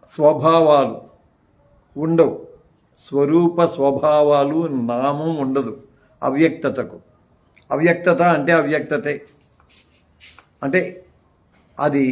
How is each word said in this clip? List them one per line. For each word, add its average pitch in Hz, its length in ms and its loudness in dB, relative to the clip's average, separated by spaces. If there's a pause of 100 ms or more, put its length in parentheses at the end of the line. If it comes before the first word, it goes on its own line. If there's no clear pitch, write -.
(140)
స్వభావాలు 151 840 2 (1000)
ఉండవు, 160 400 0 (680)
స్వరూప 170 560 2 (140)
స్వభావాలు, 147 920 0
నామం 135 720 -4
ఉండదు 131 360 -4 (480)
అవ్యక్తతకు. 135 760 -2 (720)
అవ్యక్తత 170 500 0
అంటే 170 320 2
అవ్యక్తతే, 147 600 -2 (1500)
అంటే 156 180 0 (1000)
అది 139 320 0